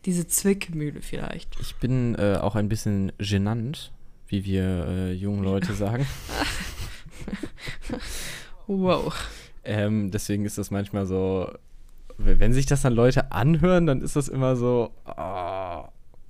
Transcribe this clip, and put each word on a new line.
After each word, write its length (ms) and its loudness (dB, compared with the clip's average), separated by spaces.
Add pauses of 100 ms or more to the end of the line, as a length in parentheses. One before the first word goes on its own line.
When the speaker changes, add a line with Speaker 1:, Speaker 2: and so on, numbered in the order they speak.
Speaker 1:
diese 240 0
Zwickmühle 760 -2
vielleicht. 600 -6
Speaker 2:
Ich 160 -6
bin, 380 0
äh, 260 2
auch 140 -2
ein 120 2
bisschen 500 0
genannt, 760 -2 (340)
wie 180 -2
wir, 420 0
äh, 260 -2
jungen 300 -2
Leute 300 0
sagen. 380 -2
<laughs> 60 -10 (2500)
Speaker 1:
Wow. 480 0 (480)
Speaker 2:
Ähm, 480 0
deswegen 340 -2
ist 120 -6
das 140 -6
manchmal 360 -2
so, 440 -2 (680)
w-, 220 10
wenn 140 10
sich 140 6
das 160 4
dann 100 6
Leute 380 4
anhören, 560 4
dann 140 2
ist 140 -2
das 120 0
immer 280 0
so, 360 0 (140)
oh, 800 -8 (460)